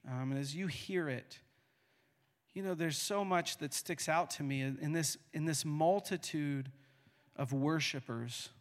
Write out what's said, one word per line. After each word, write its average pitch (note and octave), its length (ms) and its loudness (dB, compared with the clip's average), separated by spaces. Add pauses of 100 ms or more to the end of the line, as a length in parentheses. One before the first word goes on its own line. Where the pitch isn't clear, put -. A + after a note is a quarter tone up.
um, C3 220 -2
and C#3 80 0
as C#3 160 -4
you F#3+ 120 -2
hear E3 420 -2
it, - 300 -6 (1120)
you F#3+ 100 -6
know, F#3+ 100 0
there's D#3+ 240 2
so G3+ 280 0
much F3+ 320 4
that D3 160 -4
sticks - 340 -2
out D#3+ 240 4
to - 120 -4
me C#3 180 0
in, C3+ 180 -2
in D3+ 140 0
this, E3 240 0 (160)
in D#3 120 0
this D#3+ 200 0
multitude D3+ 1040 2 (640)
of B2+ 160 -2
worshipers C3+ 1000 0 (120)